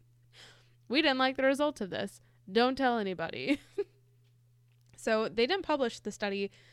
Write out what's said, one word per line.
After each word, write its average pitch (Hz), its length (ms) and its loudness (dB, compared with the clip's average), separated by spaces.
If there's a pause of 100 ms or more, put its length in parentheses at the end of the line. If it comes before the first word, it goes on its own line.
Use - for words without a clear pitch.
(880)
We 240 120 2
didn't 269 180 2
like 262 180 2
the 262 80 0
results 277 360 2
of 190 100 -6
this. 175 300 -6 (300)
Don't 240 260 4
tell 247 220 2
anybody. 185 640 -2 (160)
<laughs> 403 100 -4 (1080)
So 220 340 0
they 233 200 0
didn't 370 160 -2
publish 269 340 0
the 208 140 -8
study 196 400 -4 (200)